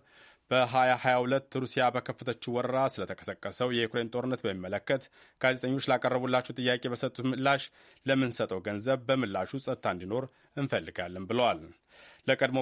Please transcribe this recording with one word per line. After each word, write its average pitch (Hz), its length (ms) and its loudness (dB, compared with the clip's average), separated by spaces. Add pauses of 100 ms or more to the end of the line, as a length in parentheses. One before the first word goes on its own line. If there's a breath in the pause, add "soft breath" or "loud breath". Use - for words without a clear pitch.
(480 loud breath)
በሃያ 127 460 4
ሃያ 127 220 4
ሁለት 127 380 0
ሩሲያ 131 360 0
በከፈተችው 123 600 -6
ወረራ 123 340 0
ስለተቀሰቀሰው 98 840 -4
የዩክሬን 117 400 0
ጦርነት 123 300 -4
በሚመለከት 98 600 -2 (380 soft breath)
ጋዜጠኞች 131 480 0
ላቀረቡላቸው 127 680 2
ጥያቄ 123 280 0
በሰጡት 123 420 -4
ምላሽ 135 360 2 (440 loud breath)
"ለምንሰጠው 120 560 0
ገንዘብ 107 420 -2
በምላሹ 113 540 0
ጸጥታ 131 300 -6
እንዲኖር 98 380 -4 (300 soft breath)
እንፈልጋለን" 92 720 -4
ብለዋል። 113 340 2 (640 loud breath)
ለቀድሞ 131 340 2